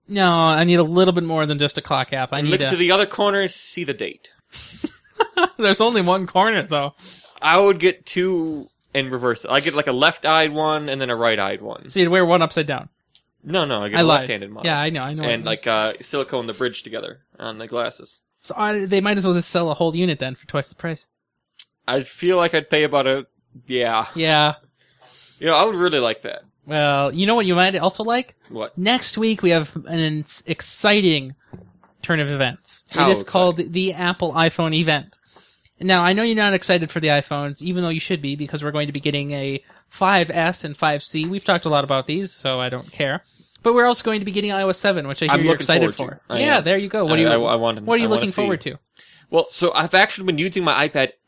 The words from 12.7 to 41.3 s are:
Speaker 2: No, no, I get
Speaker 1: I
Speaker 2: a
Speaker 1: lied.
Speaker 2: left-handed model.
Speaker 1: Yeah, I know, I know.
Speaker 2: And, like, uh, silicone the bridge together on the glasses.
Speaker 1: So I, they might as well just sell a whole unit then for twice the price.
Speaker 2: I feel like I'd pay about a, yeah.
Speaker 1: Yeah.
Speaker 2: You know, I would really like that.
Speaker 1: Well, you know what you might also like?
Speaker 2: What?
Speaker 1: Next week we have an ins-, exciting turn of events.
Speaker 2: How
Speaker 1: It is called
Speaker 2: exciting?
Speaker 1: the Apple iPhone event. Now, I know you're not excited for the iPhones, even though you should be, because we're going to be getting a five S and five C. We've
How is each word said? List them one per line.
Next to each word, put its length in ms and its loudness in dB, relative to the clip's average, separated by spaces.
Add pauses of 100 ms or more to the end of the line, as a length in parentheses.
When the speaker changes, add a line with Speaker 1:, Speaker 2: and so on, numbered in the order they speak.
Speaker 2:
No, 200 -2
no, 200 -2
I 40 -4
get 100 -2
Speaker 1:
I 20 4
Speaker 2:
a 40 6
Speaker 1:
lied. 160 4
Speaker 2:
left-handed 300 -6
model. 160 -8
Speaker 1:
Yeah, 120 0
I 120 -2
know, 120 -6
I 120 -8
know. 100 -8
Speaker 2:
And, 200 -2
like, 220 -4
uh, 340 0
silicone 460 -6
the 60 -8
bridge 300 -4
together 380 -12 (180)
on 200 -12
the 80 -12
glasses. 560 -8 (200)
Speaker 1:
So 140 -14
I, 300 -2
they 140 2
might 180 0
as 60 -2
well 100 2
just 160 -2
sell 200 0
a 40 -2
whole 200 0
unit 240 0
then 160 -6
for 120 -20
twice 220 -6
the 60 -20
price. 320 -10 (800)
Speaker 2:
I 160 0
feel 340 0
like 180 2
I'd 160 0
pay 140 2
about 220 2
a, 200 0 (400)
yeah. 480 0
Speaker 1:
Yeah. 400 2 (840)
Speaker 2:
You 100 -6
know, 80 4
I 80 6
would 100 0
really 260 2
like 220 -2
that. 200 -12 (240)
Speaker 1:
Well, 460 0
you 140 0
know 80 4
what 120 2
you 100 2
might 200 2
also 280 -2
like? 320 -4 (120)
Speaker 2:
What? 300 -10
Speaker 1:
Next 400 -2
week 240 0
we 80 4
have 240 0 (120)
an 120 -4
ins-, 480 -4
exciting 880 0 (680)
turn 180 -2
of 80 -2
events. 640 -4
Speaker 2:
How 180 2
Speaker 1:
It 40 6
is 120 0
called 340 2
Speaker 2:
exciting? 140 -6
Speaker 1:
the 220 -2
Apple 400 -4
iPhone 400 2
event. 440 0 (640)
Now, 240 4
I 80 4
know 100 0
you're 140 0
not 180 2
excited 380 0
for 80 -4
the 80 0
iPhones, 520 -2
even 220 -4
though 60 -2
you 100 -2
should 240 -4
be, 140 -6
because 260 -8
we're 80 -4
going 160 -2
to 60 -8
be 80 -6
getting 320 -8
a 320 -8 (240)
five 420 2
S 320 -2
and 140 -10
five 260 -2
C. 240 -6
We've 180 -6